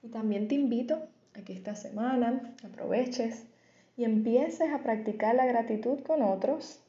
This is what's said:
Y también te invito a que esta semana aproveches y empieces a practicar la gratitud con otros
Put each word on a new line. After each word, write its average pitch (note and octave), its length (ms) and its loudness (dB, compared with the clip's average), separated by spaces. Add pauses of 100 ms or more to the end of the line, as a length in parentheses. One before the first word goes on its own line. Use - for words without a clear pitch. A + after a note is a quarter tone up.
Y A#3 80 -14
también G#3+ 380 0
te C#4 80 2
invito C4+ 460 2 (320)
a G#3 80 -16
que F#3+ 120 -12
esta G#3 220 -10
semana A#3 760 -2 (100)
aproveches A3+ 800 -2 (520)
y A#3+ 60 0
empieces A#3+ 720 4
a C#4 100 -2
practicar A3 520 0
la B3+ 100 4
gratitud A#3 560 0
con D#4 200 0
otros G#3 680 0